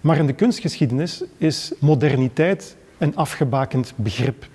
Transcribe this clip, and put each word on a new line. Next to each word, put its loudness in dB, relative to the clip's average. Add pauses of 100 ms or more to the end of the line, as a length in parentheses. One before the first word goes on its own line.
Maar 4
in 2
de 2
kunstgeschiedenis 0 (160)
is -2
moderniteit 2 (220)
een 0
afgebakend -2
begrip. -4